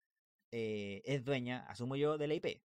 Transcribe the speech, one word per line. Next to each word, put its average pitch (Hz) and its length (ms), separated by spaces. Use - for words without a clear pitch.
eh, 107 520
es 135 220
dueña, 127 420
asumo 120 280
yo, 147 220
de 147 100
la 151 80
I - 40
P? - 300